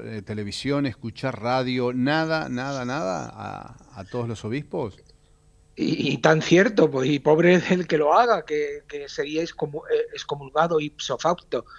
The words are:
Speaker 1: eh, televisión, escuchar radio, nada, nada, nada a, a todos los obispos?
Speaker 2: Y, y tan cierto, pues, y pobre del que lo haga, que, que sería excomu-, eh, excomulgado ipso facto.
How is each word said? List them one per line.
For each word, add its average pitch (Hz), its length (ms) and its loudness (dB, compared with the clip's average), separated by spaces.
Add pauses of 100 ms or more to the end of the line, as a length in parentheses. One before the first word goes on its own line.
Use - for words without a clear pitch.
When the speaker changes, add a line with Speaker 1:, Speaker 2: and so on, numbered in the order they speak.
Speaker 1:
eh, 110 160 -10
televisión, 110 640 -4
escuchar 120 560 -6
radio, 127 500 0
nada, 156 580 0
nada, 127 360 -6
nada 151 480 -4
a, - 680 -14
a 95 60 -10
todos 120 240 -6
los 110 160 -8
obispos? 131 500 -6 (800)
Speaker 2:
Y, 147 380 0
y 139 40 -2
tan 156 240 4
cierto, 180 480 6
pues, 131 200 0
y 143 100 2
pobre 165 400 6
del 180 280 0
que 160 120 0
lo 151 140 4
haga, 214 320 4
que, 147 420 -4
que 143 220 -10
sería 156 340 -2
excomu-, 156 480 -6
eh, 156 220 2
excomulgado 151 680 -2
ipso 151 400 -6
facto. - 460 -2 (140)